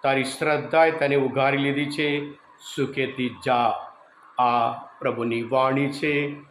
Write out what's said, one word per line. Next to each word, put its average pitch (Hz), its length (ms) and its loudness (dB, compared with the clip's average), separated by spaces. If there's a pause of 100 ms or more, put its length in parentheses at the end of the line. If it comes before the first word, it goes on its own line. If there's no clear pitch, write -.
"તારી 135 220 2
શ્રદ્ધાએ 151 640 2
તને 143 260 0
ઉઘારી 135 400 2
લીધી 139 340 0
છે, 147 400 -4 (460)
સુખેથી 131 680 -4
જા." 120 380 2 (560)
આ 120 340 2
પ્રભુની 117 720 -4
વાણી 131 480 2
છે 143 440 -2 (160)